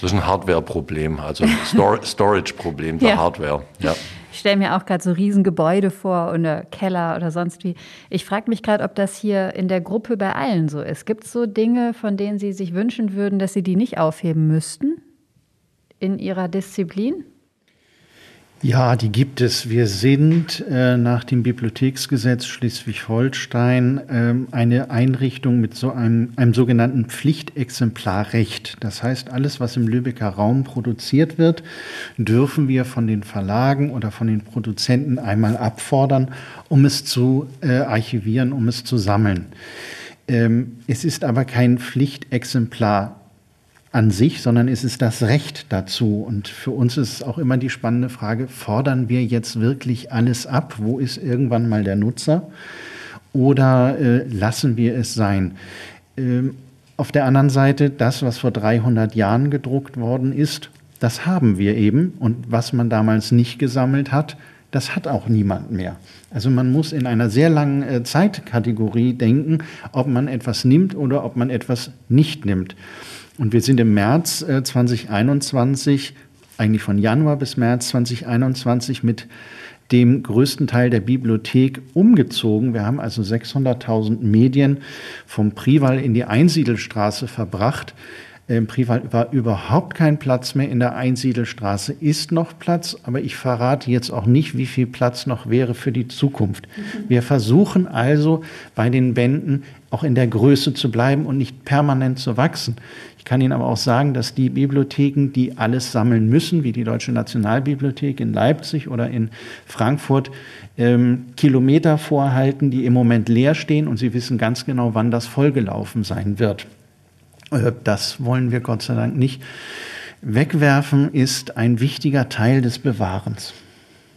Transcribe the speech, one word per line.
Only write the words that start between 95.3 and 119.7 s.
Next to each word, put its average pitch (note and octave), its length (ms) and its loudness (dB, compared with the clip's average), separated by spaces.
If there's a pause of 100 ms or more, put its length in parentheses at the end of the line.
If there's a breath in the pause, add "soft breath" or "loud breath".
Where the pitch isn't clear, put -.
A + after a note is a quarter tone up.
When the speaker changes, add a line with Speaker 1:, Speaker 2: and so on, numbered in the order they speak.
Speaker 3:
wäre A#2+ 260 2
für - 180 -4
die A#2+ 160 -2
Zukunft. A2+ 580 -2
Speaker 2:
Mhm. - 420 -10
Speaker 3:
Wir A#2+ 140 4
versuchen C#3 640 4
also, D3+ 560 2 (320 loud breath)
bei A2+ 160 2
den B2+ 240 2
Bänden C3+ 480 0 (280 loud breath)
auch - 120 -4
in C#3+ 140 2
der B2+ 100 4
Größe C3 480 4
zu C3 160 -2
bleiben C3+ 340 2
und C3+ 140 -2
nicht - 260 -4
permanent C3 540 0
zu A2+ 180 -4
wachsen. B2 400 -2 (400 loud breath)
Ich - 80 -20
kann B2+ 160 0
Ihnen C3 120 4
aber B2 140 0
auch A#2+ 100 0
sagen, C3 360 2
dass B2 220 -4
die B2+ 160 0
Bibliotheken, C#3 800 0
die B2+ 240 0
alles B2 360 -2
sammeln A2+ 360 4
müssen, C#3 360 2
wie A#2 80 -2
die A#2+ 100 -4
Deutsche A2+ 300 -4
Nationalbibliothek C3 1080 -2
in A2+ 140 -2
Leipzig C3+ 560 0
oder A#2+ 200 -4
in A2+ 220 -2 (360 loud breath)
Frankfurt, C3+ 640 0 (440 loud breath)
ähm, B2 500 4 (100)
Kilometer D3 600 4
vorhalten, C#3 760 2
die B2+ 120 0
im A#2+ 80 4
Moment A#2 360 4
leer B2+ 260 4
stehen D3+ 320 0
und B2 120 -2
sie A#2+ 140 -2
wissen A#2+ 260 -2
ganz A2+ 280 -2
genau, B2 280 0
wann A2+ 180 2
das A#2 140 -2
vollgelaufen A2+ 760 0
sein G2 380 -4
wird. G2+ 260 0 (840)
Äh, A#2+ 200 2 (120)
das G#2+ 400 -2
wollen B2+ 260 0
wir A#2+ 100 -2
Gott A2+ 220 -4
sei A#2+ 120 -4
Dank A#2 220 -2
nicht. C3 260 0 (800 loud breath)